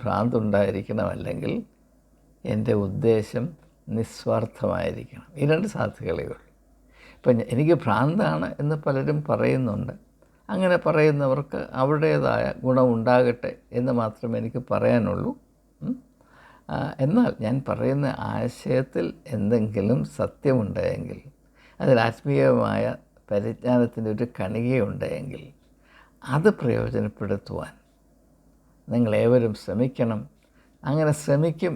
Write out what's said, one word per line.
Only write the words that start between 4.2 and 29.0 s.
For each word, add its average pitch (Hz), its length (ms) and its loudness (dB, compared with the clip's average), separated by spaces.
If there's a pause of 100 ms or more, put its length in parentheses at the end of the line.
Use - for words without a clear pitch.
ഈ 143 100 0
രണ്ട് 160 220 2
സാധ്യതകളേ 90 560 -4
ഉള്ളൂ. - 180 -12 (720)
ഇപ്പം - 220 2
ഞ-, 113 160 -2
എനിക്ക് 151 320 4
ഭ്രാന്താണ് 156 640 2 (120)
എന്ന് 151 160 0
പലരും 147 420 -2 (100)
പറയുന്നുണ്ട്. 117 680 0 (540)
അങ്ങനെ 180 280 2
പറയുന്നവർക്ക് 147 840 2 (200)
അവരുടേതായ 143 640 2 (200)
ഗുണമുണ്ടാകട്ടെ 123 880 4 (220)
എന്ന് 123 200 0
മാത്രമേ 113 460 -2
എനിക്ക് 123 220 -6 (100)
പറയാനുള്ളൂ. 101 600 2 (500)
ഉം. 254 160 -4 (720)
ആ, 143 80 -6 (240)
എന്നാൽ 196 400 4
ഞാൻ 113 160 0 (120)
പറയുന്ന 123 380 0 (280)
ആശയത്തിൽ 131 760 -2 (180)
എന്തെങ്കിലും 107 720 0 (200)
സത്യമുണ്ടെങ്കിൽ, 98 1000 -2 (640)
അതിൽ 139 200 6
ആത്മീയമായ 117 840 2 (440)
പരിജ്ഞാനത്തിൻ്റെ 113 800 0
ഒരു 107 160 -2 (100)
കണികയുണ്ടെങ്കിൽ 101 1080 -4 (800)
അത് 151 240 2 (120)
പ്രയോജനപ്പെടുത്തുവാൻ 107 1120 -4 (1160)
നിങ്ങളേവരും 117 640 4